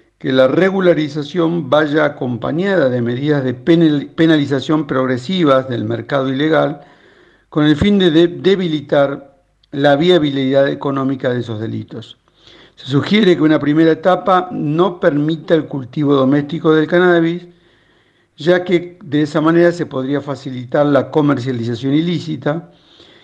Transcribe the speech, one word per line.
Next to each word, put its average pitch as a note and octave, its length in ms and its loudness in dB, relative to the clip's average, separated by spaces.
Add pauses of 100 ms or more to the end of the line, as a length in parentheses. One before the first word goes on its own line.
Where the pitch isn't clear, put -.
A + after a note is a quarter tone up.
(180)
que D3 140 -6
la C3 160 4
regularización E3 1200 0
vaya D3+ 360 2
acompañada D3 840 -2
de B2 140 -2
medidas C3+ 420 -2
de B2+ 100 -2
penal-, D#3 640 2
penalización D3+ 720 0
progresivas C3 800 0
del A#2 160 -6
mercado A#2 480 -4
ilegal, D3 480 0 (680)
con D3+ 160 0
el D3+ 100 4
fin G3 240 2
de F3+ 120 4
de-, E3+ 180 4
debilitar D3 1120 -2 (300)
la C#3+ 260 2
viabilidad C#3 720 2
económica C3+ 640 -4
de B2 100 -2
esos A2+ 180 -8
delitos. A2 580 -10 (580)
Se - 120 -20
sugiere F3+ 480 2
que D3+ 80 0
una D#3 160 4
primera D#3+ 320 2
etapa F3+ 600 0
no D#3+ 480 -2
permita D#3 540 0
el D3+ 120 0
cultivo C#3 500 -2
doméstico C#3+ 580 2
del D#3 140 2
cannabis, F3 580 2 (880)
ya F3+ 280 2
que F3 400 -2
de D3 180 -2
esa D3+ 200 -2
manera E3+ 300 4
se E3+ 140 -6
podría C3+ 360 -4
facilitar C3 680 -4
la C3 240 0
comercialización B2+ 840 -2
ilícita D#3+ 760 -4 (520)